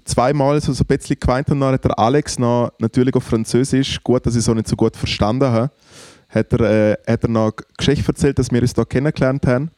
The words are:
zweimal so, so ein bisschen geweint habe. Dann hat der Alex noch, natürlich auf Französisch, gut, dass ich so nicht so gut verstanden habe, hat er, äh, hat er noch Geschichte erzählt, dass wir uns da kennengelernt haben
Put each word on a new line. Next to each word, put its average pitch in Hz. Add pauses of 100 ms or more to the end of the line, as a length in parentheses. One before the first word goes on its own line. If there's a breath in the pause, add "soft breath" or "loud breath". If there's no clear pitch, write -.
zweimal 143
so, 147
so -
ein 135
bisschen -
geweint 131
habe. 147
Dann 135
hat 131
der -
Alex 131
noch, 120
natürlich 127
auf 127
Französisch, 123
gut, 123
dass 117
ich 113
so 117
nicht 110
so -
gut 113
verstanden 117
habe, 117 (580 loud breath)
hat -
er, 107
äh, - (160)
hat 117
er 117
noch 110 (240)
Geschichte -
erzählt, 143
dass 127
wir 120
uns 123
da 117
kennengelernt 135
haben 139